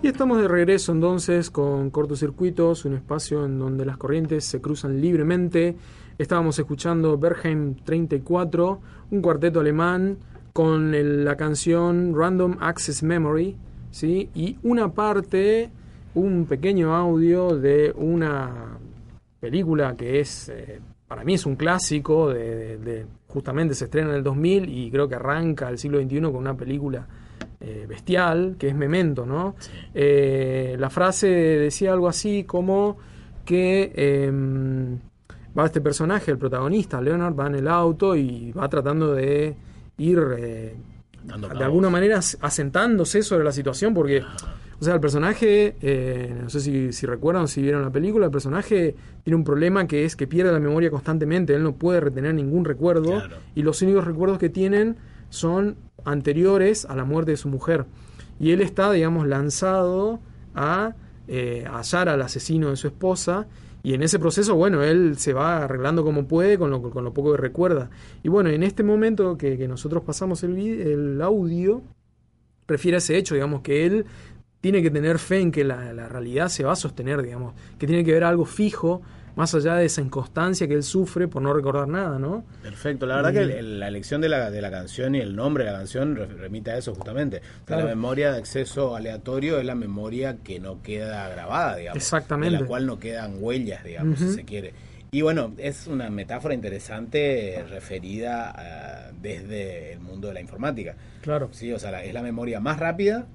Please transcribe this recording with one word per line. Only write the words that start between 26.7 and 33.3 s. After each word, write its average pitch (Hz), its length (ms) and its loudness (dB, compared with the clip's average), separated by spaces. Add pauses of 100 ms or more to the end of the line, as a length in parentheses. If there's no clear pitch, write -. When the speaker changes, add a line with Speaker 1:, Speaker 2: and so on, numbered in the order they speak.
Speaker 1:
eh, 107 280 -12
bestial, 180 680 2
que 139 120 -2
es 139 80 0
Memento, 147 500 2
¿no? 170 320 -2
Speaker 2:
Sí. - 120 -16 (220)
Speaker 1:
Eh, 135 840 4
la 135 120 0
frase 185 380 2
decía 165 640 4
algo 180 160 4
así 202 360 0
como 196 540 2 (460)